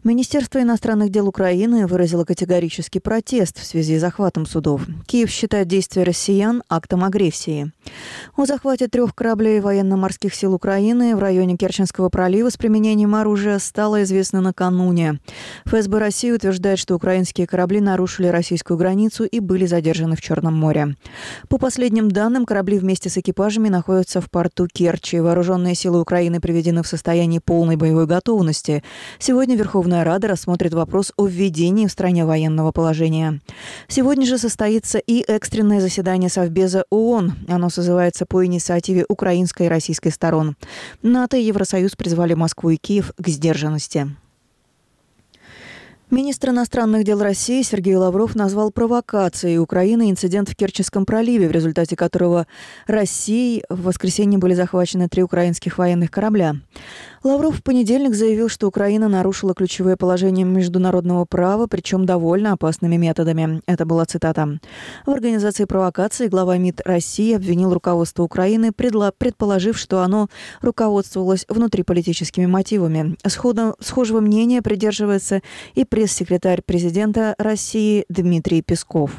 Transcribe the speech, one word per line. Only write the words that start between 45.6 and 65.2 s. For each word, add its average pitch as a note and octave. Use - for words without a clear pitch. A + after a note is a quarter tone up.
Министр C4
иностранных A3+
дел G#3
России G#3
Сергей F#3+
Лавров F#3
назвал G#3
провокацией G3+
Украины G3+
инцидент F#3+
в -
Керченском G3
проливе, A3+
в -
результате E3
которого F3
России A3
в F3+
воскресенье G3
были F3+
захвачены F3+
три F#3
украинских F3
военных F3
корабля. G3
Лавров C#4+
в -
понедельник B3+
заявил, A3
что G#3+
Украина G#3
нарушила F#3+
ключевые F#3
положения F#3
международного F3+
права, F#3+
причем F#3
довольно F#3
опасными E3+
методами. D#3+
Это E3+
была E3
цитата. D#3+
В C#4
организации A3